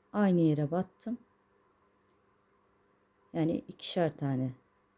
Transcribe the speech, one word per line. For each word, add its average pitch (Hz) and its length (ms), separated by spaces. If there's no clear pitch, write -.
aynı 190 280
yere 151 300
battım. 185 460
Yani 165 340
ikişer - 500
tane 131 340